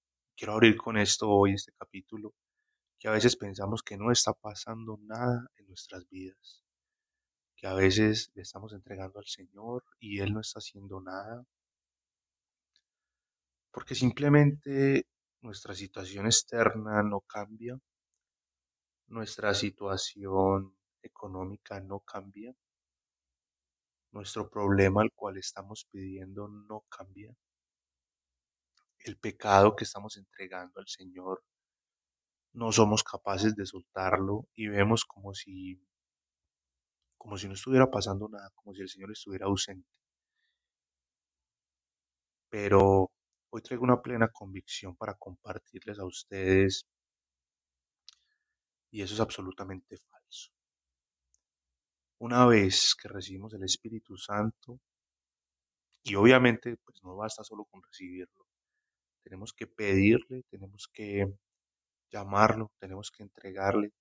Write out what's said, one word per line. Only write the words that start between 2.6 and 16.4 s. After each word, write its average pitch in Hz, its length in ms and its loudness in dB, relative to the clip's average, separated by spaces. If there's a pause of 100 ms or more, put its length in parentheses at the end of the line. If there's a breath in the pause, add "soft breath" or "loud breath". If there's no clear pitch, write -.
que 110 120 -8
a - 20 2
veces 107 240 4
pensamos 101 480 -8
que 101 140 -14
no 113 160 2
está - 180 2
pasando 110 720 -10
nada 120 440 -4 (120)
en 101 100 -20
nuestras 92 400 -18
vidas, - 560 -18 (960)
que 98 100 -12
a 95 60 -4
veces 104 600 2
le 95 100 -18
estamos 104 280 -18
entregando 95 480 -16
al 98 80 -18
Señor 104 560 -12 (160)
y 101 220 -8
Él 101 120 -2
no 107 60 -4
está 110 200 -12
haciendo 98 420 -16
nada, 101 420 -14 (2250)
porque - 220 -12
simplemente 139 1120 4 (360)
nuestra 101 340 -14
situación 98 520 -8
externa 107 760 2